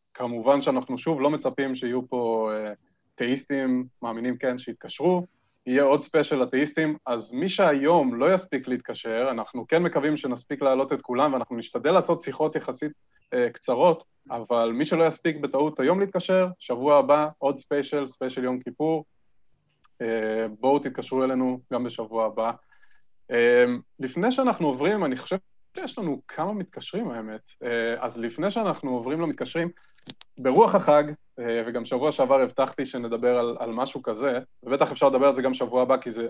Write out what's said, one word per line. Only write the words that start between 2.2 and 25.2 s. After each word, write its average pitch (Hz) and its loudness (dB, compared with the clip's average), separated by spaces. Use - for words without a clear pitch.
אה, 107 -6
אתאיסטים 131 -2
מאמינים, 117 -4
כן, 127 -2
שיתקשרו, 175 -4
יהיה 131 2
עוד 143 4
ספיישל 147 0
אתאיסטים, 147 0
אז 120 -6
מי 160 -2
שהיום 147 4
לא 151 4
יספיק 185 -2
להתקשר, 120 -4
אנחנו 113 -8
כן 165 4
מקווים 151 0
שנספיק 135 -6
להעלות 135 2
את 131 -4
כולם, 135 0
ואנחנו 123 -4
נשתדל 120 -2
לעשות 180 2
שיחות 151 -2
יחסית, 147 -6
אה, 120 2
קצרות, 147 2
אבל 117 0
מי 131 0
שלא 165 2
יספיק 156 0
בטעות 143 -2
היום 165 2
להתקשר, 185 2
שבוע 135 4
הבא, 147 4
עוד 147 0
ספיישל, 143 -4
ספיישל 127 -6
יום 127 -2
כיפור, 151 -4
אה, 113 -2
בואו 135 4
תתקשרו 131 -4
אלינו 127 0
גם 123 -2
בשבוע 113 -4
הבא. 113 -2
אה, 120 6
לפני 170 -2
שאנחנו 247 0
עוברים, 160 0
אני 127 -2
חושב - -6